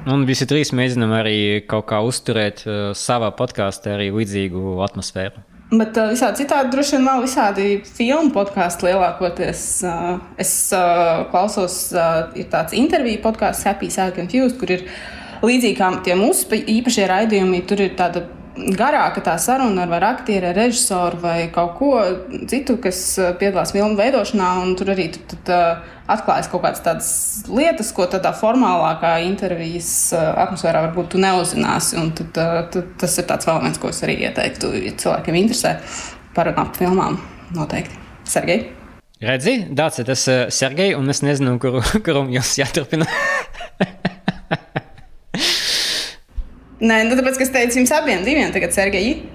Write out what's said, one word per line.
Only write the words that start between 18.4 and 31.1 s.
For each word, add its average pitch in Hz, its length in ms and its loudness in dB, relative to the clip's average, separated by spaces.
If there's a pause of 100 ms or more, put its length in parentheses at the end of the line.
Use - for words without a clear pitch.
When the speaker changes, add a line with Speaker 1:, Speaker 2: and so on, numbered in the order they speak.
Speaker 2:
garāka 208 680 2
tā 170 180 2
saruna 233 460 2
ar, 165 100 0
ar 175 160 2
aktieri, 196 360 0
ar 175 80 0
režisoru 185 680 2
vai 170 300 0
kaut 175 260 0
ko 277 140 4 (560)
citu, 247 320 0
kas, 185 180 -2 (180)
eh, 180 220 2
piedalās 180 340 0
filmu 208 240 2
veidošanā, 202 520 2 (120)
un 185 140 0
tur 196 180 -2
arī 180 200 -2
tu, - 60 -14 (160)
tad, - 140 -10
eh, 170 420 2 (160)
atklājas 196 440 0
kaut 175 120 -2
kādas 156 200 -2
tādas - 260 -2 (380)
lietas, 302 460 2
ko 185 120 0
tādā 180 300 0
formālākā 170 800 2 (100)
intervijas, 175 880 -2
eh, 160 200 2 (120)
atmosfērā 170 420 0
varbūt 170 220 -4
tu 190 80 0